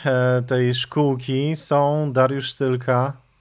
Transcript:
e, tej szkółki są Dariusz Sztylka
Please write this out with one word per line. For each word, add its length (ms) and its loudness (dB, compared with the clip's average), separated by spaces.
e, 400 2
tej 280 0
szkółki 800 -2
są 560 0
Dariusz 340 2
Sztylka 640 0